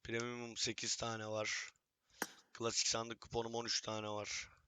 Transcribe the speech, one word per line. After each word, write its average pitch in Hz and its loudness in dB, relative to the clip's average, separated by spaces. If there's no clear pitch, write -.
Premium 120 -2
sekiz - 0
tane 113 -2
var. 107 0
Klasik - 2
sandık 117 0
kuponum 113 0
on 117 0
üç - 2
tane 107 0
var. 107 -2